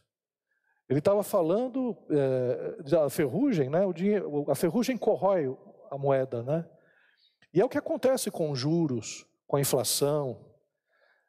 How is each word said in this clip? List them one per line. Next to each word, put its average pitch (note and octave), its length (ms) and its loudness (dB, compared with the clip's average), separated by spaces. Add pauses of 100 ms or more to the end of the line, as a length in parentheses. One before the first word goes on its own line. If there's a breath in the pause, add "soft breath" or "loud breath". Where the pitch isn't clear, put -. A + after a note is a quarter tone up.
(880)
Ele C3+ 120 0
estava G3+ 240 4
falando, A3 720 0 (120)
é, C3 720 0
da D3 260 2
ferrugem, D#3+ 600 0
né? F3 160 2
O F#3 80 -2
dinhe-, G3 280 0 (280)
a C#3 60 2
ferrugem A3+ 420 0
corrói F3+ 480 2 (440)
a C#3 80 -8
moeda, C3 460 0
né? D#3+ 240 -2 (840 soft breath)
E D#3+ 60 4
é A3+ 60 6
o C4+ 40 -2
que C#4+ 80 -6
acontece C4+ 520 0
com D3+ 220 -2
os C3+ 80 -4
juros, D3 680 -2 (220)
com D3 100 0
a C#3+ 40 2
inflação. C#3 840 0 (840)